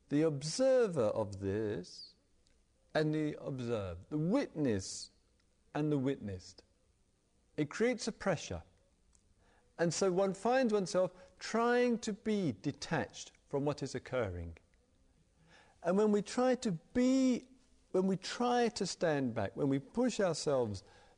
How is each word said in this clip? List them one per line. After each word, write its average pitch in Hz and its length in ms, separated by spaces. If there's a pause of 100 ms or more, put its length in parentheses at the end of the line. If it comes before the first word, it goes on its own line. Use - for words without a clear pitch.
the 147 140
observer 165 800
of 104 380
this 104 760 (800)
and 156 200
the 151 300
observed, 117 560 (100)
the 151 80
witness 156 920 (640)
and 151 160
the 147 80
witnessed. 104 640 (920)
It 151 120
creates 233 400
a 220 40
pressure. 104 500 (1160)
And 170 140
so 196 180
one 190 240
finds 240 380
oneself 185 400 (260)
trying 240 600
to 226 140
be 196 500
detached - 680 (160)
from 143 160
what 147 180
is 135 120
occurring. 90 600 (1300)
And 185 140
when 214 160
we 208 100
try 254 340
to 240 160 (220)
be, 254 500 (480)
when 185 140
we 190 100
try 240 520
to 208 180
stand 143 480
back, 104 200
when 147 140
we 135 100
push 233 420
ourselves 135 640 (340)